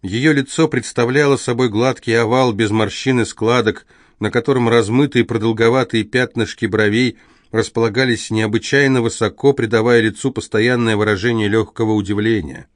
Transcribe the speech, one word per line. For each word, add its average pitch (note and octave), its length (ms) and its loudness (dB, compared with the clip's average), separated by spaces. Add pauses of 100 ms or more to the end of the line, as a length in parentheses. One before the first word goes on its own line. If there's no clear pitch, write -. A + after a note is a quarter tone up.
Ее B2 320 0
лицо D3 340 0
представляло C3+ 680 0
собой B2 320 -2
гладкий A#2 500 0
овал A#2+ 340 2
без G#2 180 0
морщин A2 500 0
и G#2 40 0
складок, A2 600 -2 (340)
на G#2 120 -4
котором B2 360 0
размытые A#2+ 580 2
продолговатые A2+ 800 0
пятнышки A#2+ 640 -2
бровей G#2+ 520 0 (360)
располагались A2+ 760 -2
необычайно A#2 720 0
высоко, A2+ 520 0
придавая A#2 480 2
лицу A2 300 -2
постоянное A2+ 680 0
выражение G#2+ 500 0
легкого A2 460 -2
удивления. G#2 840 -4